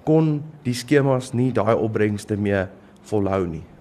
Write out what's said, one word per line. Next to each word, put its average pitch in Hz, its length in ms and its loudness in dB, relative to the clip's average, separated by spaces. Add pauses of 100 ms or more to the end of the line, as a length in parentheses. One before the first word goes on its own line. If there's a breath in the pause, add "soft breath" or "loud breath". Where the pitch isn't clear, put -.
kon 156 380 2 (220)
die 123 100 -2
skemas 135 600 0
nie 123 180 2
daai 110 220 2
opbrengste 107 640 -2
meer 101 320 0 (340 loud breath)
volhou 95 460 0
nie. 80 160 -8 (160)